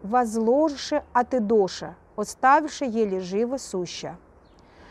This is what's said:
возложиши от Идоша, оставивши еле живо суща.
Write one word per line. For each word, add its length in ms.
возложиши 1000
от 220
Идоша, 600
оставивши 680
еле 360
живо 360
суща. 600